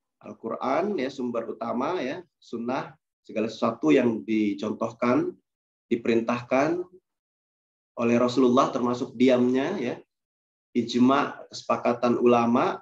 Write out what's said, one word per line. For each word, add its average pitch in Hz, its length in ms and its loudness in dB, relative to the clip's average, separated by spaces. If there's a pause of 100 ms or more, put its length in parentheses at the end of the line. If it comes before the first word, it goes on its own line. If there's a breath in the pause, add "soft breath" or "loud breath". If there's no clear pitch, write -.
(280)
Al-Quran, 143 720 -4
ya, 131 140 -6
sumber 117 420 -6
utama, 131 480 -4
ya, 147 220 -8 (160)
sunnah, - 560 -8 (240)
segala 107 260 -2
sesuatu 120 480 0
yang 120 300 2
dicontohkan, 113 1040 0 (560)
diperintahkan, 123 960 0 (1120)
oleh 117 180 2
Rasulullah, 123 560 4
termasuk 123 460 -4
diamnya, 127 640 2
ya, 127 140 -4 (760)
ijma, 123 800 0
kesepakatan 120 720 -2
ulama, 120 600 2